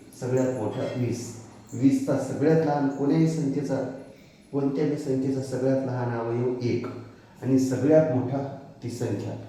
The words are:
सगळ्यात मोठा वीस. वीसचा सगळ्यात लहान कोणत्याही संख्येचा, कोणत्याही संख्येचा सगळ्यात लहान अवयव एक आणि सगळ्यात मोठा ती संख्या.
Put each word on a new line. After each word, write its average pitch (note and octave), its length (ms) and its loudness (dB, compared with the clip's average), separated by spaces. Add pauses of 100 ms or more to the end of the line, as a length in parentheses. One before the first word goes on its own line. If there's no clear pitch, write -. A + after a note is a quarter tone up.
(200)
सगळ्यात B2+ 340 0
मोठा A2+ 420 -4
वीस. - 400 -4 (360)
वीसचा C3 460 2
सगळ्यात D#3+ 480 2
लहान C#3+ 220 0
कोणत्याही D#3 400 2
संख्येचा, C3+ 540 -2 (680)
कोणत्याही C#3+ 440 0
संख्येचा C3 460 0
सगळ्यात C3 440 0
लहान A#2+ 320 -2
अवयव A#2+ 440 0
एक A#2+ 240 0 (560)
आणि C3 160 4
सगळ्यात C3+ 580 4
मोठा B2+ 420 -2 (240)
ती A#2 80 -6
संख्या. G#2+ 420 -4 (160)